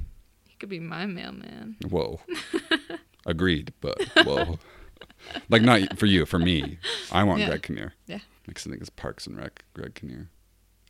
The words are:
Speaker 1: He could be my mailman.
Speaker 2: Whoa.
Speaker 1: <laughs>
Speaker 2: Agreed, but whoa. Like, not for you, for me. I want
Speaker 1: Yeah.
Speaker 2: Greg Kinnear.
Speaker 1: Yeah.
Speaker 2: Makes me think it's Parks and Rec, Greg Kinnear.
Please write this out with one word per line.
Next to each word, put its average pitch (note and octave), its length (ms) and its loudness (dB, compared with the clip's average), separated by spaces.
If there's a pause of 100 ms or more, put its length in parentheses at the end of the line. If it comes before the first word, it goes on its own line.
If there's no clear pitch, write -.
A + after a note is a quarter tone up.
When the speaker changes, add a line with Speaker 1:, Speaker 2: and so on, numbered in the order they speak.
(480)
Speaker 1:
He - 80 -20
could G#3 120 -14
be F3 120 -10
my E3 260 -8
mailman. F#3+ 680 -12 (120)
Speaker 2:
Whoa. D#2 320 -4 (540)
Speaker 1:
<laughs> - 520 -8
Speaker 2:
Agreed, E2+ 540 2
but - 220 -4 (220)
whoa. D#2 340 0 (880)
Like, A2+ 140 8
not G#2+ 360 6
for G#2+ 80 4
you, F2+ 200 8
for F#2 120 0
me. E2+ 400 2 (340)
I F#2+ 120 4
want G2 160 4
Speaker 1:
Yeah. G3 80 0
Speaker 2:
Greg D2+ 140 -2
Kinnear. G#1 300 -8 (140)
Speaker 1:
Yeah. G3 140 -12 (260)
Speaker 2:
Makes - 200 -12
me D#2 60 -10
think A1+ 80 -10
it's - 100 -14
Parks - 360 -10
and G1+ 100 -12
Rec, - 280 -14 (100)
Greg - 200 -12
Kinnear. B1+ 340 -14 (600)